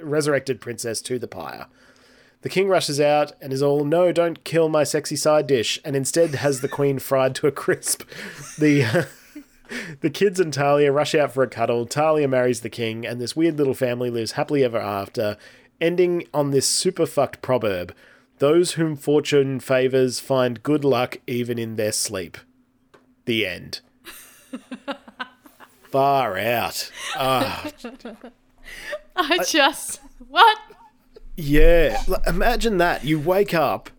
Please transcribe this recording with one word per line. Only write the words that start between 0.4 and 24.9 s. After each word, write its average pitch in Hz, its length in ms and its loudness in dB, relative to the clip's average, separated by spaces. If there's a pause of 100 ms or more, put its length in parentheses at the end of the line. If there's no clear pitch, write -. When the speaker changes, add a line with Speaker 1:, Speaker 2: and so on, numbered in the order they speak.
Speaker 1:
princess 117 440 -8
to 127 140 -4
the 110 100 -8
pyre. 78 400 -12 (720)
The 135 80 -6
king 190 180 0
rushes 151 320 2
out 147 320 2 (100)
and 135 120 -10
is 135 100 0
all, 143 220 2
"No, 170 260 4
don't 170 320 0
kill 160 240 2
my 156 160 2
sexy 151 320 -4
side 151 320 2
dish," 120 380 0
and 139 100 -4
instead 147 400 0
has 139 240 0
the 135 80 -4
queen 139 320 0
fried 131 360 0
to - 120 -2
a 139 40 2
crisp. - 520 -4 (560)
The, 147 480 2 (480)
<laughs> 190 460 -14
the 160 80 0
kids 190 320 2
and 156 120 -2
Talia 143 380 4
rush 147 240 0
out 139 180 0
for 131 100 2
a 123 60 0
cuddle. 117 360 -2
Talia 151 420 2
marries 127 320 2
the 113 100 -8
king, 113 380 -6
and 120 140 -6
this 120 160 -8
weird 160 200 0
little 135 160 2
family 123 360 -4
lives 117 240 -4
happily 143 320 0
ever 113 120 -2
after, 104 600 -4 (420)
ending 175 540 0
on 143 180 0
this 135 160 2
super 175 380 0
fucked - 360 -2
proverb, 104 540 -2 (440)
"Those 170 340 4
whom 160 240 -2
fortune 143 640 2
favours 131 580 2
find 123 440 -2
good 147 200 0
luck 123 440 0
even 120 300 -4
in 113 200 -8
their 107 160 0
sleep." 92 440 -6 (880)
The 110 200 0
end. 90 360 -10 (720)
<laughs> 247 80 -14 (1300)